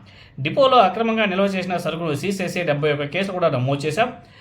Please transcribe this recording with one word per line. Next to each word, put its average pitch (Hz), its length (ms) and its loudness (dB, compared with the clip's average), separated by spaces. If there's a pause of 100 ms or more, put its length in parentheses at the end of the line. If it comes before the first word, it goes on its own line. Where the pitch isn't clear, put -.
(400)
డిపోలో 262 380 4
అక్రమంగా 220 480 4
నిల్వ 190 180 0
చేసిన 185 340 -2
సరుకును 160 360 -4
సీజ్ 190 280 -4
చేసి 175 220 -4
డెబ్బై 147 300 0
ఒక్క 143 120 -2
కేసులు 190 260 -4
కూడా 175 180 0
నమోదు 135 300 0
చేశాం. 156 340 -2 (280)